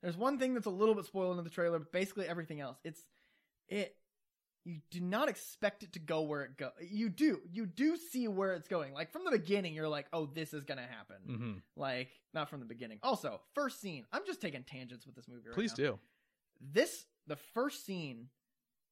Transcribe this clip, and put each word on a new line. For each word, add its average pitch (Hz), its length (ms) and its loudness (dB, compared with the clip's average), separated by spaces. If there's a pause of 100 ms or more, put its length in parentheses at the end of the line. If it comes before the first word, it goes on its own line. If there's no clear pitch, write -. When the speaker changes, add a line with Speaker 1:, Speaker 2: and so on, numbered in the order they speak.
Speaker 1:
There's 170 140 -2
one 254 220 2
thing 254 160 4
that's 226 120 0
a 202 40 0
little 214 260 8
bit 185 100 -4
spoiled 180 320 0
in 170 60 -4
the 165 60 -8
trailer, 170 280 4
but 151 140 -8
basically 190 360 0
everything 160 320 -4
else. 135 240 -8
It's, 160 160 -10 (680)
it, 190 280 -2 (680)
you 165 160 -8 (100)
do 175 100 -6
not 208 280 2
expect - 540 -2
it 185 120 -14
to 180 40 -10
go 160 240 0
where 147 200 -2
it 131 160 -12
go-, 135 220 -6
you 208 280 0
do. 220 320 4 (100)
You 214 160 -2
do 294 300 4
see 247 320 -2
where 190 240 2
it's 170 160 -4
going. 151 240 0
Like, 160 180 -4
from 349 140 -6
the 359 60 2
beginning, 190 440 4
you're 156 140 0
like, 147 240 -2
"Oh, 160 140 0
this 151 260 -6
is 147 120 -6
gonna 131 220 -6
happen." 104 300 -14 (100)
Speaker 2:
Mm-hmm. 120 260 -4 (220)
Speaker 1:
Like, 131 360 -2 (240)
not 151 160 -4
from 139 100 -8
the 117 60 -10
beginning. 117 360 -10
Also, 151 380 2 (140)
first 285 260 0
scene. 156 320 -6
I'm 381 140 -2
just 370 160 -6
taking 139 220 -4
tangents 127 420 -12
with 139 80 -20
this 117 120 -20
movie 120 220 -16
right 117 60 -12
Speaker 2:
Please 214 240 2
Speaker 1:
now. 139 60 4
Speaker 2:
do. 113 140 2 (640)
Speaker 1:
This, 160 460 2 (220)
the 147 80 -4
first - 500 -2
scene, 135 420 -6 (640)